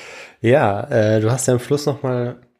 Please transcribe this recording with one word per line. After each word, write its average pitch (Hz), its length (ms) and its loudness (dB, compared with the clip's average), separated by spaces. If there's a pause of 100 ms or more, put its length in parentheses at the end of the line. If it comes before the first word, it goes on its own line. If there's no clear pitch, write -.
(420)
Ja, 113 480 2
äh, 110 320 2
du 110 100 2
hast 131 160 -2
ja 127 60 4
am 123 60 2
Schluss 143 260 -2
nochmal 123 520 -4 (220)